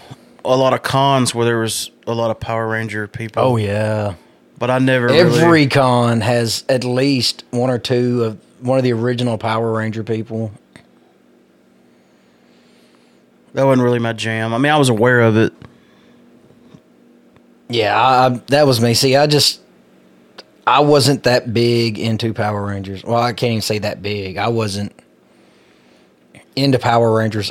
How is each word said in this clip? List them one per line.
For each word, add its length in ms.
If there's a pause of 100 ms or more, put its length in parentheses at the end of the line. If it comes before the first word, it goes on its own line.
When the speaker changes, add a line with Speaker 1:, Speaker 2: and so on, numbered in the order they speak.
(440)
Speaker 1:
a 120
lot 180
of 80
cons 520
where 120
there 120
was 320 (160)
a 60
lot 180
of 100
Power 280
Ranger 400
people. 340
Speaker 2:
Oh, 140
yeah. 580 (440)
Speaker 1:
But 120
I 80
never 320
Speaker 2:
Every 320
Speaker 1:
really 260
Speaker 2:
con 520
has 480
at 160
least 680
one 200
or 80
two 460
of, 140 (220)
one 180
of 60
the 80
original 460
Power 340
Ranger 320
people. 480 (3000)
Speaker 1:
That 100
wasn't 200
really 160
my 120
jam. 400
I 60
mean, 140
I 60
was 100
aware 320
of 160
it. 160 (2250)
Speaker 2:
Yeah, 320
I, 260
I, 20 (200)
that 180
was 140
me. 140
See, 220
I 100
just, 340 (1040)
I 140
wasn't 440
that 300
big 440
into 360
Power 320
Rangers. 380
Well, 160
I 120
can't 200
even 100
say 160
that 240
big. 360
I 100
wasn't 440 (1600)
into 220
Power 380
Rangers 340